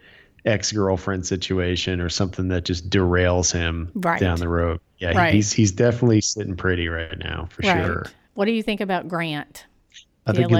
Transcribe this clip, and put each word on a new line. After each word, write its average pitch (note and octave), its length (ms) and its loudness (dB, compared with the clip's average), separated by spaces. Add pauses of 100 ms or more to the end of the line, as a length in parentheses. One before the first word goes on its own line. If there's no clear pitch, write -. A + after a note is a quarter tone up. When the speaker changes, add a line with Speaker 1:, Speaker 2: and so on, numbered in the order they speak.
(440)
Speaker 1:
ex-girlfriend F#2+ 840 0
situation F2+ 760 -2
or F2 80 -2
something F#2 400 -2
that F2+ 160 0
just F2 260 -4
derails F2+ 600 4
him E2 420 -2
Speaker 2:
Right. F2+ 260 -2
Speaker 1:
down F2 180 2
the E2+ 100 -2
road. E2+ 300 0 (200)
Yeah, F2+ 140 -4
he, F#2+ 60 0
Speaker 2:
Right. G2+ 160 4
Speaker 1:
he's, G#2 180 2
he's G#2 200 4
definitely A#2+ 480 4
sitting G2 360 -4
pretty F2+ 320 0
right E2 300 -6
now, E2 320 -8
for - 160 -10
Speaker 2:
Right. F3+ 180 2
Speaker 1:
sure. - 220 -4 (280)
Speaker 2:
What G3+ 100 -2
do A3 80 2
you A3+ 100 -2
think G#3 180 -4
about F#3 280 -2
Grant, E3 580 -6 (600)
Speaker 1:
I G#2+ 60 2
Speaker 2:
the G#2+ 60 2
Speaker 1:
think A#2+ 120 2
he A#2 100 6